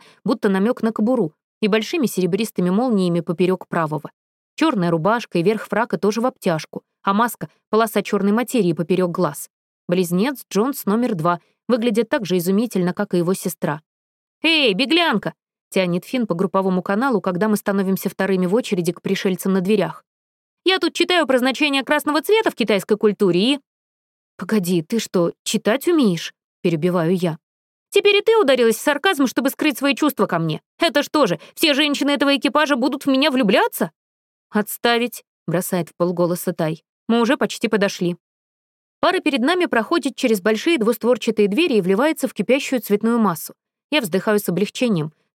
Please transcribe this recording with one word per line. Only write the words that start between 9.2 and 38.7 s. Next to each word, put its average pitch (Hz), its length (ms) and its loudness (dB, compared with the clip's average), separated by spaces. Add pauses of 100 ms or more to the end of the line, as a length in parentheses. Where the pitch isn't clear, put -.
Близнец 180 640 -2
Джонс 233 340 -2
номер 226 300 0
два 165 240 0 (280)
выглядит 233 420 0
так 262 160 -2
же 185 120 0
изумительно, 185 560 0
как - 200 -4
и 180 40 2
его 175 160 0
сестра. 165 480 -6 (640)
«Эй, 302 300 2
беглянка!» — 277 600 0 (380)
тянет 180 340 0
Финн 247 220 -2
по 175 80 -2
групповому 185 480 0
каналу, 220 360 0
когда 190 300 -2
мы 208 80 2
становимся 196 520 -2
вторыми 190 360 0
в 175 80 -2
очереди 185 380 0
к - 100 -8
пришельцам 190 520 -2
на 190 80 2
дверях. 185 440 -2 (580)
«Я 370 160 2
тут 349 140 -2
читаю 349 320 2
про 262 140 2
значение 269 440 0
красного 294 380 0
цвета 440 300 2
в - 40 -6
китайской 208 420 0
культуре 196 420 2
и...» 269 200 0 (800)
«Погоди, 185 460 0
ты 226 160 -4
что, 175 340 -2 (100)
читать 214 440 -2
умеешь?» — 240 460 0 (280)
перебиваю 175 540 0
я. 165 240 -2 (500)
«Теперь 403 280 4
и 403 40 0
ты 453 160 4
ударилась 262 380 4
в - 60 -10
сарказм, 294 440 0
чтобы 247 240 0
скрыть - 280 -2
свои 277 180 0
чувства 269 300 0
ко 175 120 0
мне. 165 240 -4 (180)
Это 285 220 2
что 269 260 2
же, 170 120 -2 (140)
все 311 200 2
женщины 285 380 0
этого 277 240 2
экипажа 285 400 0
будут 254 300 -2
в 277 40 0
меня 269 220 2
влюбляться?» 254 600 2 (580)
«Отставить», — 233 760 -2 (240)
бросает 170 420 -2
вполголоса 175 640 -2
Тай. 160 300 -6 (240)
«Мы 233 140 2
уже 240 160 0
почти - 300 -4
подошли». 190 500 -2 (800)